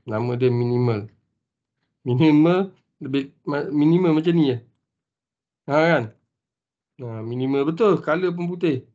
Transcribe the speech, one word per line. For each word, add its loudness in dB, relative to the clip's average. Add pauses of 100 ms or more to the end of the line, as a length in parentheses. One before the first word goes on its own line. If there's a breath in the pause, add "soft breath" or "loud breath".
Nama -4
dia 0
minimal. -2 (960)
Minimal, 4 (240)
lebih, -6 (160)
ma-, -6
minimal 2
macam 0
ni 4
je. -4 (1120)
Ha, 2 (160)
kan? 0 (960)
Ha, -12
minimal -2
betul. 0
Color -2
pun -6
putih. -4 (120)